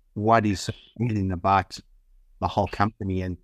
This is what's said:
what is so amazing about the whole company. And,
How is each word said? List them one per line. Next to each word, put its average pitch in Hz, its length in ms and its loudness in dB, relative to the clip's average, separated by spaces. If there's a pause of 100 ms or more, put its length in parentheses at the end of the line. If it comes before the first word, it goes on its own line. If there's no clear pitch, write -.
(160)
what 107 300 4
is 101 160 0
so - 120 -6 (260)
amazing 107 320 -2
about 92 460 0 (640)
the 95 80 -2
whole 95 200 0
company. 98 540 -2
And, 92 220 -6